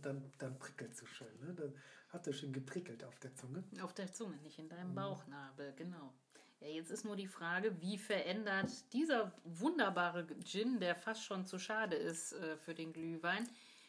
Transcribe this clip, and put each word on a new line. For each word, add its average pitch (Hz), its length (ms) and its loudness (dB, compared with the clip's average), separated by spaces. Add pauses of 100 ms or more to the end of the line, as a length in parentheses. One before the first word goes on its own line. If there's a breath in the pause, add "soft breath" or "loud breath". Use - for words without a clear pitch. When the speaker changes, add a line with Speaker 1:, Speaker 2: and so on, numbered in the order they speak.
Speaker 1:
dann, 139 360 -2
dann 127 200 -4
prickelt's - 400 -8
so - 80 -12
schön, 110 340 -12
ne? 165 140 -4
Dann 151 180 -2 (360 loud breath)
hat - 180 -6
er 147 60 4
schön 139 200 -2
geprickelt 135 520 -4
auf 131 160 -12
der 131 160 -10
Zunge. 135 260 -6 (180)
Speaker 2:
Auf 185 140 -4
der 185 180 -4
Zunge, 190 260 -4
nicht 151 200 -14
in 160 100 -10
deinem 175 220 -6
Speaker 1:
Mhm. - 60 -2
Speaker 2:
Bauchnabel, 143 800 -4
genau. 160 360 -8 (480 loud breath)
Ja, 147 80 -10
jetzt 160 220 -4
ist - 140 -2
nur 208 120 0
die 196 120 -2
Frage, 190 520 4
wie 190 160 2
verändert 196 960 2
dieser 240 400 6 (120)
wunderbare 175 840 4 (180)
Gin, 226 360 2
der 175 160 6
fast 220 280 -2
schon 185 220 0
zu 185 140 -4
schade 214 360 2
ist, 165 380 0
äh, 156 240 -2
für 160 160 -6
den 165 180 -4
Glühwein, 165 560 0 (400 loud breath)